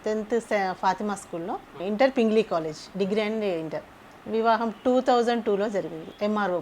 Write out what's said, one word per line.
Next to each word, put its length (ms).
టెన్త్ 320
సే-, 140
ఫాతిమా 400
స్కూల్లో, 340
ఇంటర్ 300
పింగ్లీ 340
కాలేజ్, 300
డిగ్రీ 260
and 160
ఇంటర్. 220
వివాహం 360
టూ 80
థౌజండ్ 400
టూలో 180
జరిగింది. 360
ఎంఆర్ఓ 340